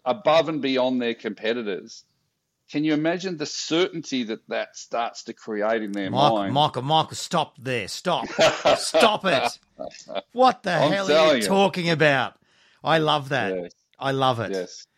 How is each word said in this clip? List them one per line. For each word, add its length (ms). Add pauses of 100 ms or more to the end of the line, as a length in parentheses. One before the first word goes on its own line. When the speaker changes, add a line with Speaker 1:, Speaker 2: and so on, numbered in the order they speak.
Speaker 1:
above 440
and 120
beyond 400
their 140
competitors, 880 (680)
can 140
you 100
imagine 420
the 100
certainty 800
that 240
that 280
starts 480
to 80
create 500
in 100
their 180
Speaker 2:
Michael, 280
Speaker 1:
mind? 160
Speaker 2:
Michael, 280
Michael, 340
stop 460
there. 240
Stop. 420
Speaker 1:
<laughs> 500
Speaker 2:
Stop 480
it. 320 (760)
What 320
the 80
Speaker 1:
I'm 200
Speaker 2:
hell 140
are 40
you 40
Speaker 1:
telling 280
you. 60
Speaker 2:
talking 420
about? 440 (480)
I 160
love 300
that. 260
Speaker 1:
Yes. 180 (260)
Speaker 2:
I 140
love 280
it. 120
Speaker 1:
Yes. 340 (120)